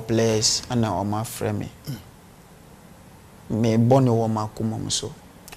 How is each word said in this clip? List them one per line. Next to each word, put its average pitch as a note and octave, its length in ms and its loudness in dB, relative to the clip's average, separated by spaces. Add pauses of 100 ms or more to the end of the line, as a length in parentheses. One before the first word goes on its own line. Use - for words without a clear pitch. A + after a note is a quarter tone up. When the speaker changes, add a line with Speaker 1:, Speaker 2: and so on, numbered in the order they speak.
Speaker 1:
players A2+ 640 2
ana A#2 220 0
ɔmo G2+ 300 -2
afrɛ G#2+ 360 -6
me. G#2 120 -6 (200)
Speaker 2:
Mm. C3 80 -8 (1700)
Speaker 1:
Mebɔ A#2 420 6
ne B2 60 4
wɔ A2+ 180 2
m'akoma A2 500 -4
mu G#2 120 -6
so. - 220 -6 (440)